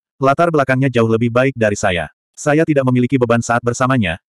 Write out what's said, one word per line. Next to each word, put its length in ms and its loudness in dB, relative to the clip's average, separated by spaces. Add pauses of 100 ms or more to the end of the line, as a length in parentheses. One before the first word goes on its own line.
(200)
latar 320 2
belakangnya 400 0
jauh 160 2
lebih 240 0
baik 240 0
dari 180 0
saya. 380 -4 (240)
Saya 320 0
tidak 180 0
memiliki 300 0
beban 240 2
saat 240 -2
bersamanya, 560 -2 (100)